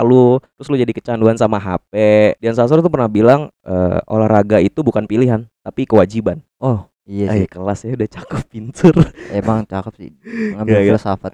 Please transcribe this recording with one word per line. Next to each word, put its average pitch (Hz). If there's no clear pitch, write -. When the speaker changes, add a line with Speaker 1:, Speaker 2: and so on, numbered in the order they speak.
Speaker 1:
lu, 123
terus -
lu 143
jadi 117
kecanduan 113
sama 110
H 98
P, -
dan 113
salah 120
satu 156
tuh 170
pernah 135
bilang, 120
eh, 92
"Olahraga 107
itu 98
bukan 107
pilihan, 117
tapi 131
kewajiban." 101
Speaker 2:
Oh, 120
iya 101
Speaker 1:
Ah, 101
Speaker 2:
sih. 104
Speaker 1:
iya, 92
kelas 95
ya, 113
udah 110
cakep, -
pinter. 117
Speaker 2:
Emang 107
cakep 95
sih, 87
ngambil 214
Speaker 1:
Iya, 208
iya. 202
Speaker 2:
filsafat 196